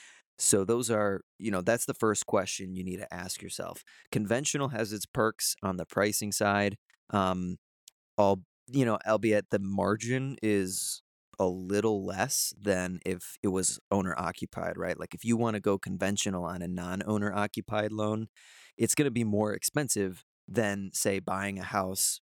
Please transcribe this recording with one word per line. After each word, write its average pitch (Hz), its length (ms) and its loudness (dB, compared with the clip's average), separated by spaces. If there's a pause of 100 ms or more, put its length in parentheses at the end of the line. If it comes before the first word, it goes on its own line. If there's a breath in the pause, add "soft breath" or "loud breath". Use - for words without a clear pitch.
(380 loud breath)
So 98 260 4
those 117 260 0
are, 104 320 2 (160)
you 107 120 -8
know, 92 120 -2
that's 113 240 2
the - 80 -4
first 107 320 2
question 95 480 -2
you 92 100 -6
need 92 140 -6
to - 140 -10
ask 90 300 -8
yourself. 87 420 -10 (260 loud breath)
Conventional 131 580 0
has 110 240 -2
its 104 140 -6
perks - 560 0
on 95 140 -2
the 82 100 -6
pricing 104 440 0
side, 101 460 2 (340)
um, 92 460 0 (640)
all, 98 240 4 (240)
you 131 180 2
know, 110 220 2
albeit 107 440 4
the 107 80 2
margin 110 840 0
is 98 600 0 (360)
a 95 80 4
little 98 580 2
less 95 560 -2
than 92 460 0
if 92 360 -6
it 104 60 0
was 92 320 0 (100)
owner 95 280 2
occupied, 87 580 -6
right? 87 240 -4
Like, 82 140 -12
if 82 100 -16
you 117 120 0
wanna 110 240 -2
go 98 180 2
conventional 95 640 -2
on 90 180 -6
a 87 60 -6
non-owner 95 640 0
occupied 104 580 -2
loan, 107 380 0 (480 loud breath)
it's - 180 4
gonna 147 160 4
be 117 140 0
more 104 280 2
expensive 101 720 -2 (220)
than, 101 460 0
say, 98 280 2
buying 98 380 -4
a 92 60 -8
house 95 580 -2